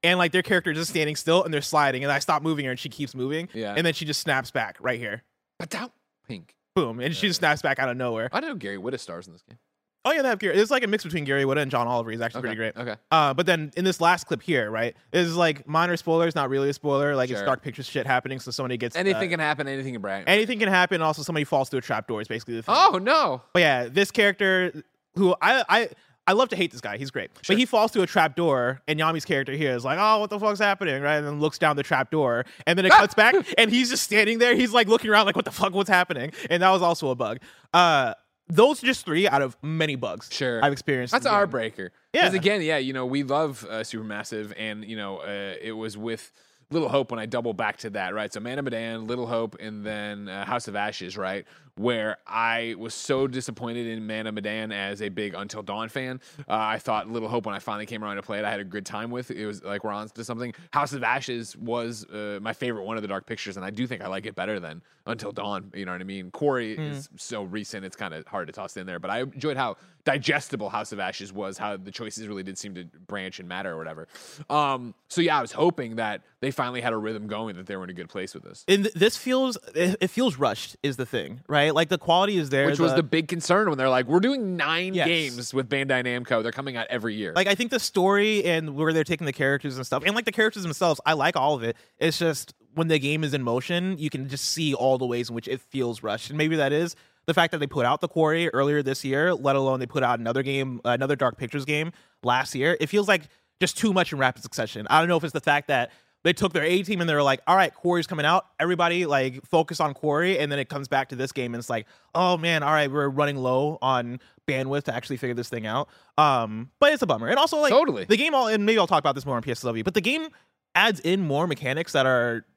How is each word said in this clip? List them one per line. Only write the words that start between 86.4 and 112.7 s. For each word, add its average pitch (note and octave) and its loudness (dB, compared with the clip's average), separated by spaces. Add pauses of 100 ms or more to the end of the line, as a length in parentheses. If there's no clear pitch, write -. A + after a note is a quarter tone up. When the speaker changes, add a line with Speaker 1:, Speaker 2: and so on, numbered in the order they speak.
Speaker 2:
They're A#2 -2
coming C3+ -8
out A2+ -6
every A2+ -4
year." G#2 -4
Speaker 1:
Like, F#3+ 4
I G3+ 4
think A#3+ -2
the C4 -2
story G3+ 2
and D#3+ 0
where D#3 0
they're D#3+ 2
taking E3 -4
the C#3 -2
characters C3+ 0
and C3 -8
stuff, C3 -2
and, G3+ -14
like, A#3 -4
the G#3 -4
characters A3 0
themselves, E3 -2
I D#3+ 2
like D#3 0
all C#3+ 2
of A#2+ -6
it. A2+ -4 (220)
It's D#3+ 0
just D#3+ -2 (200)
when D#3+ -2
the D#3+ 2
game D3 -2
is C#3+ -2
in C3+ -2
motion, E3+ -2
you D3+ -4
can C3+ -8
just C3+ -8
see D#3 -2
all C3 2
the B2+ -2
ways A#2+ -2
in A#2 -10
which A#2 -8
it B2+ -4
feels A#2+ -6
rushed. A2 -6
And D3 -6
maybe D#3 2
that C#3 2
is E3+ -2 (300)
the D#3+ 2
fact E3+ 4
that E3 -4
they C#3+ -2
put C3+ 0
out C3 2
The E3 -2
Quarry D#3+ 2
earlier C#3+ 2
this C3+ -2
year, D3 2
let C#3 2
alone C3 2
they B2 -4
put D3+ -2
out A#2+ 2
another A#2+ 0
game, C3 -4
another C3 2
Dark B2+ 0
Pictures C3+ -6
game D3+ -2 (300)
last B2 0
year. D3+ 2
It D#3 0
feels G3+ 2
like F3+ 2 (320)
just - 0
too A3 2
much F#3 2
in D3 -4
rapid C3 2
succession. A2 -6
I D3+ 8
don't E3+ 2
know F3 4
if D#3 0
it's D3 -6
the D3+ -2
fact D3 2
that B2 2 (320)
they E3+ 4
took F#3 0
their D#3 0
A F3+ 4
team F#3 -2
and E3+ 0
they D#3 2
were D3 4
like, C3+ 4
"All F3 6
right, F#3 4
Quarry's F3 0
coming E3 -2
out. F3 4 (120)
Everybody, F3 2
like, C3+ 0
focus E3 0
on D3 0
Quarry." D#3 0
And D3 0
then C#3+ -2
it C3 -4
comes C#3+ -8
back C3+ 0
to C3+ -10
this C3 -4
game A#2+ -4
and A#2 -6
it's A#2 -10
like, A2+ -4 (300)
"Oh F3+ 4
man, E3 0
all D3 4